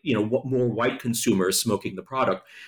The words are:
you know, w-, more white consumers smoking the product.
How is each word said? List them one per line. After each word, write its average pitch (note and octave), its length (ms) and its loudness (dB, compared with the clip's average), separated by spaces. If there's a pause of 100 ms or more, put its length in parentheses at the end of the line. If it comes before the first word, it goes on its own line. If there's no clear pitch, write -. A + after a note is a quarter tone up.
you D3+ 100 0
know, G#2+ 100 2
w-, A#2+ 220 0
more B2+ 220 2
white A#2+ 320 0
consumers G2 600 2
smoking G2 360 -2
the F#2 80 -12
product. - 420 -2 (220)